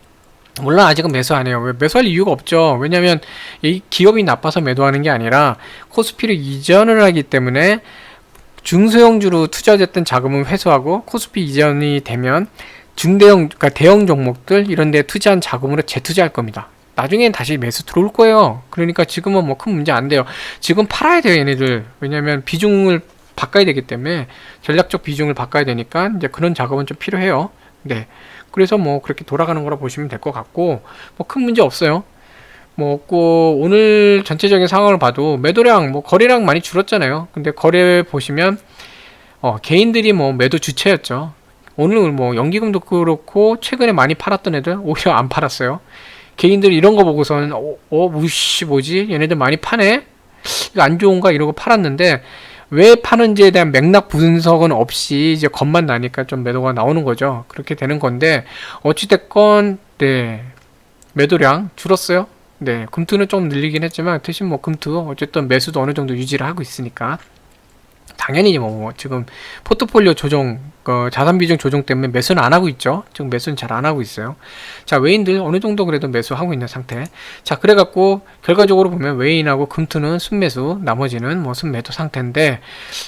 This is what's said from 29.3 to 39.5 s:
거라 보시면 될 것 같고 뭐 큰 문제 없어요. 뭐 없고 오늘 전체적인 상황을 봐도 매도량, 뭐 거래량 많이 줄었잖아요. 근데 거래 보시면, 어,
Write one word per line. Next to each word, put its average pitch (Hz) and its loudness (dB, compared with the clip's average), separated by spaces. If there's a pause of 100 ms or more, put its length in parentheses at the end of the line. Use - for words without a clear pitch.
거라 147 -6
보시면 139 -8
될 120 -12
것 143 -6
같고 127 -6 (340)
뭐 185 -10
큰 269 -4
문제 240 2
없어요. 160 0 (720)
뭐 143 -4
없고 165 2
오늘 202 4
전체적인 180 2
상황을 190 2
봐도 143 0
매도량, 175 2
뭐 143 -6
거래량 233 2
많이 160 2
줄었잖아요. 170 -2
근데 151 -6
거래 175 4
보시면, 170 -2 (800)
어, 113 -4